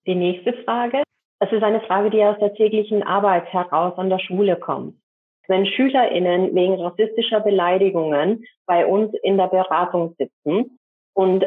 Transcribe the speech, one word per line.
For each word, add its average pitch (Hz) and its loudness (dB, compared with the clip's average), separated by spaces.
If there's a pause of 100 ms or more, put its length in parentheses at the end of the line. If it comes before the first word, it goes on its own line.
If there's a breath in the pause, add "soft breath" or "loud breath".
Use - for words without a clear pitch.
Die 185 -2
nächste 180 -2 (100)
Frage. 240 -2 (360)
Es 202 -2
ist 214 0
eine 220 2
Frage, 202 0
die 208 2
aus 208 2
der 208 0
täglichen 214 0
Arbeit 196 0
heraus 180 -2
an 190 -2
der 185 0
Schule 185 0
kommt. - -8 (520)
Wenn 190 2
SchülerInnen 190 0
wegen 185 2
rassistischer 214 -2
Beleidigungen 185 0 (180 loud breath)
bei 175 2
uns 214 0 (100)
in 196 2
der 185 2
Beratung 175 -2
sitzen 170 -6 (340)
und 190 0